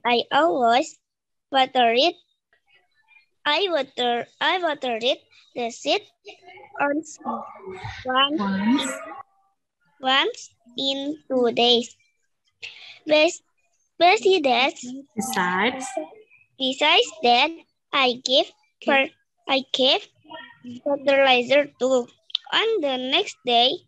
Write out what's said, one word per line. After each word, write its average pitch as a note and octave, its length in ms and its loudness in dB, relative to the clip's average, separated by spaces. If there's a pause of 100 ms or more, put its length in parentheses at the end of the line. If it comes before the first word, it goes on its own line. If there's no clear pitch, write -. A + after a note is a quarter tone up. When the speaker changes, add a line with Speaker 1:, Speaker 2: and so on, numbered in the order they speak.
Speaker 1:
I A#3+ 240 0
always C4+ 640 2 (560)
water C4 400 2
it. D4 240 2 (1300)
I D#4 240 0
water, B3 600 -4 (120)
I E4 200 0
water C#4+ 420 -4
it, C#4 180 -2 (360)
the A#3+ 160 -6
seed E4+ 300 -4 (800)
on D4 240 -2 (1000)
once, C4+ 340 0
Speaker 2:
Once. G#3 520 0 (1080)
Speaker 1:
once C#4 500 -2 (280)
in C#4 400 -6 (100)
two B3 240 0
days. A#3+ 440 2 (1120)
Bes-, D4+ 340 4 (580)
besides, E4 880 2 (300)
Speaker 2:
Besides. G#3+ 720 -2 (720)
Speaker 1:
besides D4 540 0 (120)
that, B3 280 4 (400)
I B3+ 320 0
give C4+ 280 0 (340)
fer-, C4+ 240 2 (380)
I C4+ 160 0 (100)
give C4+ 320 0 (800)
fertilizer C#4 960 2
too. B3 280 0 (460)
On G#4+ 280 0
the C4+ 160 -2
next C#4+ 480 -4
day A#3+ 260 4 (160)